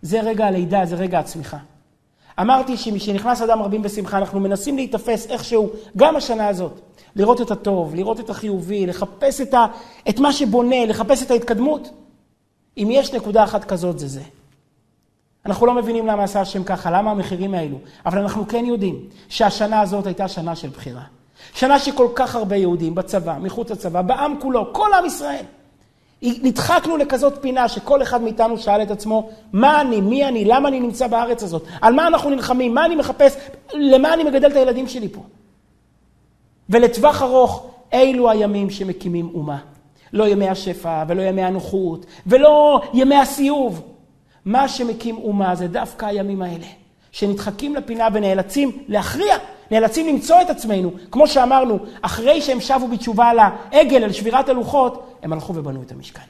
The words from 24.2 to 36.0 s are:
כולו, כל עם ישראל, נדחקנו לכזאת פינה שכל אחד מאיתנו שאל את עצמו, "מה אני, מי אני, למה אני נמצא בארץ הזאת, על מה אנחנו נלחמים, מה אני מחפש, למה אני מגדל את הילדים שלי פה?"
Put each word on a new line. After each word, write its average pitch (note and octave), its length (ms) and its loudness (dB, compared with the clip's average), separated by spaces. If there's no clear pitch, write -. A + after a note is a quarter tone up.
כולו, B3 320 -2
כל G#4 200 2
עם F4+ 120 4
ישראל, C#4+ 400 -8
נדחקנו C4+ 760 0
לכזאת C#4 440 0
פינה B3+ 260 0
שכל C4+ 340 0
אחד B3 200 -2
מאיתנו A3+ 360 0
שאל G#3 240 2
את G#3+ 100 -4
עצמו, G#3+ 380 -2
"מה C#4+ 280 4
אני, A#3 200 0
מי C4 260 2
אני, A#3 180 0
למה C4+ 240 4
אני C4+ 100 -2
נמצא A#3+ 280 -2
בארץ A#3 360 -2
הזאת, E3 200 -6
על A3+ 120 6
מה D#4+ 140 4
אנחנו D#4 220 0
נלחמים, B3+ 440 -2
מה D4 120 2
אני E4+ 100 0
מחפש, C#4 400 4
למה C#4 400 4
אני E4 100 2
מגדל C#4 280 4
את C#4+ 40 -2
הילדים C4 320 2
שלי A3 220 -8
פה?" G3 120 -18